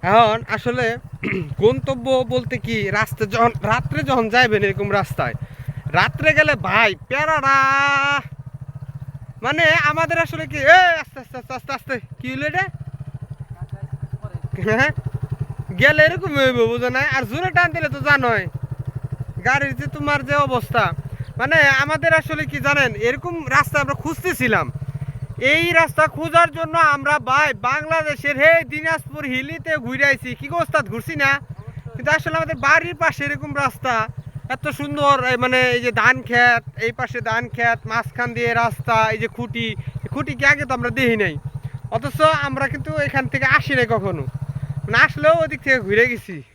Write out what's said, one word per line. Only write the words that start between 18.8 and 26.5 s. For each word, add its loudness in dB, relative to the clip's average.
গাড়ির 0
যে -6
তোমার 0
যে 2
অবস্থা, 0
মানে 2
আমাদের 2
আসলে -4
কি -6
জানেন, 4
এরকম -2
রাস্তা 2
আমরা -2
খুঁজতেছিলাম। 0
এই 2
রাস্তা 2
খোঁজার 4